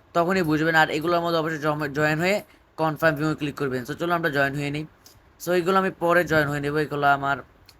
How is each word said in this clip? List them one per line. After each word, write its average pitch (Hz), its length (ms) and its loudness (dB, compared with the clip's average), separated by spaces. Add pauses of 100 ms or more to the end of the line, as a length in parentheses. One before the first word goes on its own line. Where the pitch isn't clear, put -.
(140)
তখনই 180 280 2
বুঝবেন। 156 340 2
আর 156 140 6
এগুলোর 170 320 0
মধ্যে 170 180 0
অবশ্যই 156 200 -4
জমা-, 151 280 -2
জয়েন 151 320 0
হয়ে 185 220 0 (360)
কনফার্ম 160 380 0
ভিউ 151 200 -2
ক্লিক 143 200 -6
করবেন। 127 300 -4
So 143 80 -8
চলো 170 200 -4
আমরা 165 160 0
জয়েন 139 260 0
হয়ে 143 160 -4
নিই। 151 140 -6 (600)
So 170 60 -2
এইগুলো 180 260 2
আমি 190 220 0
পরে 170 240 2
জয়েন 151 240 2
হয়ে 147 120 -4
নেবো, 147 180 -2
এগুলো 143 300 0
আমার 139 300 2 (420)